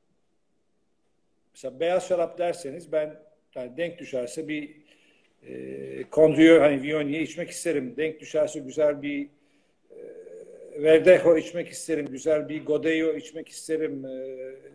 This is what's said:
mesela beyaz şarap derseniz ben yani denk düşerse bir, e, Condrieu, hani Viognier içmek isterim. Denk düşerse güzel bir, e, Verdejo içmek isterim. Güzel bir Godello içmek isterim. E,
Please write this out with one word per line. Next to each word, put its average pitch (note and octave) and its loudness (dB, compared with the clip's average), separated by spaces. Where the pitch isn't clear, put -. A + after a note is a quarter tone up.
mesela C3 -14
beyaz F3 0
şarap E3+ -2
derseniz E3 -6
ben D3+ -4
yani B2+ -10
denk E3+ -6
düşerse C3 -8
bir, D3 -10
e, C3 -12
Condrieu, D#3 8
hani C#3 4
Viognier D3+ -4
içmek E3+ -8
isterim. C#3 -6
Denk D#3 -4
düşerse D3+ -4
güzel C#3+ -2
bir, C#3+ -8
e, - -20
Verdejo D#3+ 8
içmek - -6
isterim. D3 -6
Güzel C#3 -2
bir D3+ -10
Godello D#3+ 0
içmek D#3+ -12
isterim. D3 -6
E, C3 -12